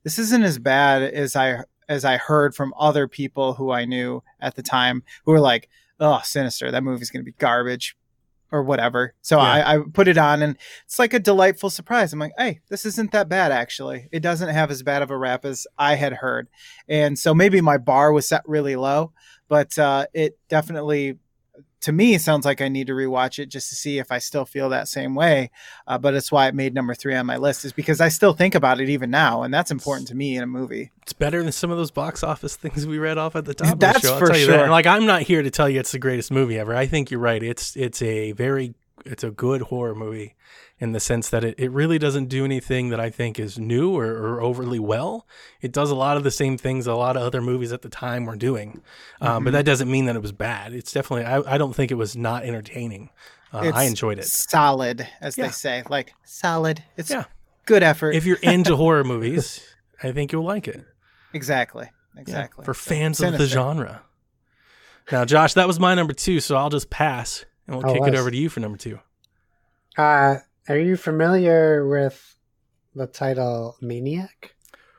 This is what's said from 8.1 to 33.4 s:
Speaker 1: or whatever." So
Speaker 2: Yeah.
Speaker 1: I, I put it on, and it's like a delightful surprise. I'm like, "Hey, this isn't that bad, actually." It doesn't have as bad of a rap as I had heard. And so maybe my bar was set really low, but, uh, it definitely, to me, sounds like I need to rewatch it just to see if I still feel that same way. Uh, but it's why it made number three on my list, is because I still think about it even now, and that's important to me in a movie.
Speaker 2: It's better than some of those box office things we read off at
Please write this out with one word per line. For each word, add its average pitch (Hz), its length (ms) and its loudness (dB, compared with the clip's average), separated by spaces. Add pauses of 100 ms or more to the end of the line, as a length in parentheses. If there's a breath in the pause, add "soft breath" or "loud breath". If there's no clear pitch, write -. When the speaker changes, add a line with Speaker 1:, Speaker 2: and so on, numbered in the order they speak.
Speaker 1:
or 147 120 0
whatever." 123 580 0
So - 160 4
Speaker 2:
Yeah. 139 60 8
Speaker 1:
I, 143 320 4
I 151 40 4 (140)
put 196 140 6
it 170 100 6
on, 147 240 4
and 151 160 -2 (280 loud breath)
it's - 120 -10
like 240 160 2
a 247 60 2
delightful 190 500 4
surprise. 190 440 -2
I'm 151 60 -6
like, 151 160 -8
"Hey, 233 340 -4
this 202 180 -8
isn't 214 240 -4
that 202 180 2
bad, 180 220 2
actually." 131 600 -4
It 160 100 -4
doesn't 170 280 -2
have 151 220 2
as 131 100 -6
bad 143 220 0
of 135 80 -4
a 139 60 -4
rap 127 280 -2
as 135 220 -8 (100)
I 143 180 4
had 139 180 0
heard. 123 340 -4 (420 loud breath)
And 147 300 2
so 160 160 4
maybe 185 260 6
my 147 160 6
bar 139 340 6
was 151 160 2
set 160 200 0
really 147 280 0
low, 143 360 0 (360 soft breath)
but, 147 300 2
uh, 139 360 2
it 156 260 -2 (100)
definitely, 151 720 -2 (600)
to 151 100 -2
me, 202 260 6
sounds 156 280 2
like 139 160 0
I 135 60 0
need 135 200 -4
to 135 60 -4
rewatch 127 440 -2
it 143 80 -8
just 135 240 -12
to - 60 -12
see 143 240 -4
if 131 120 -8
I 123 60 -2
still 135 260 -4
feel 135 260 -4
that 127 180 -2
same 135 260 -6
way. 143 380 2 (340 loud breath)
Uh, 127 140 -4
but 139 160 2
it's 135 160 -4
why 139 160 6
it 131 80 -2
made 135 180 -2
number 123 220 -4
three 135 200 -6
on 127 120 -2
my 123 100 -4
list, 135 260 -2
is 135 100 -10
because 160 280 -2
I 165 80 6
still 185 240 4
think 185 220 2
about 131 260 4
it 135 80 -2
even 127 220 -2
now, 123 320 2
and 127 100 -4
that's 170 160 0
important 135 380 -4
to 120 80 -12
me 135 200 -4
in 127 60 -4
a 123 60 -6
movie. 123 440 -8 (120)
Speaker 2:
It's - 100 -14
better 160 300 -2
than 160 80 -2
some - 180 -4
of 170 80 -4
those 165 140 -4
box 151 320 -6
office 151 320 -6
things 151 320 -8
we 156 100 -6
read 156 220 -2
off 160 160 -4
at 156 100 -6